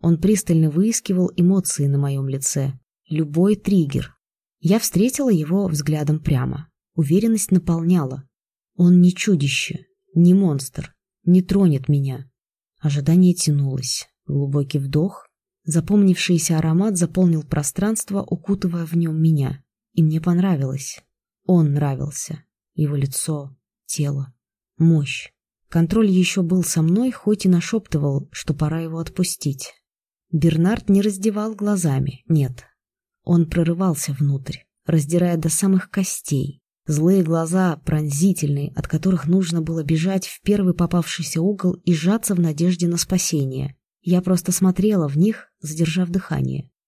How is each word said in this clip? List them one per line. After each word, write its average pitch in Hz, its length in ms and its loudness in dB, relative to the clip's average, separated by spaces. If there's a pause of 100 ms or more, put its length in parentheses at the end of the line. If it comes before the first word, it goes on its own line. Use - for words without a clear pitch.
Он 170 180 2
пристально 170 480 2
выискивал 180 640 0
эмоции 180 520 2
на 139 100 0
моём 139 320 -2
лице. 135 460 -4 (340)
Любой 160 480 0
триггер. 151 580 0 (440)
Я 185 200 2
встретила 247 520 0
его 180 360 0
взглядом 151 540 -2
прямо. 131 460 -2 (340)
Уверенность 202 500 0
наполняла. 165 800 0 (480)
Он 175 240 6
не 180 140 6
чудище, - 720 -2 (280)
не 175 200 6
монстр, 156 600 -2 (300)
не 180 160 6
тронет 180 480 0
меня. 139 420 -2 (480)
Ожидание 156 540 4
тянулось. 139 760 -4 (180)
Глубокий 143 520 -2
вдох. 147 480 -4 (380)
Запомнившийся 175 920 2
аромат 170 400 0
заполнил 170 440 2
пространство, 196 800 -4
укутывая 180 600 -4
в 160 120 -6
нём 160 220 0
меня. 143 460 0 (300)
И 170 80 2
мне 156 180 2
понравилось. 160 800 -2 (460)
Он 165 260 4
нравился. 143 720 -4 (300)
Его 147 220 -2
лицо, 139 600 -6 (300)
тело, 139 480 -6 (420)
мощь. 160 560 0 (380)
Контроль 196 400 2
ещё 185 320 2
был 175 220 0
со - 180 -2
мной, 214 300 2
хоть 208 340 -2
и - 20 4
нашёптывал, 151 840 0
что - 220 -6
пора 151 280 -4
его 165 180 -8
отпустить. 160 760 -6 (600)
Бернард 165 580 2
не 196 100 6
раздевал 208 540 -2
глазами, 170 760 -2
нет. 135 380 0 (580)
Он 170 240 2
прорывался 170 640 -2
внутрь, 139 460 -4 (260)
раздирая 165 540 0
до 160 100 -2
самых 190 420 0
костей. 143 720 -4 (300)
Злые 170 320 2
глаза, 165 600 0
пронзительные, 151 920 0
от - 140 -6
которых 160 400 -2
нужно 170 340 0
было 160 220 -6
бежать 170 420 0
в - 160 -16
первый 196 320 2
попавшийся 170 640 -2
угол 185 340 0 (100)
и 175 100 2
сжаться 196 400 0
в 175 60 2
надежде 170 480 0
на 170 80 -2
спасение. 139 800 -4 (260)
Я 175 200 2
просто 180 280 0
смотрела 185 560 2
в 139 100 -4
них, 208 440 0
задержав 160 480 -2
дыхание. 139 600 -4 (200)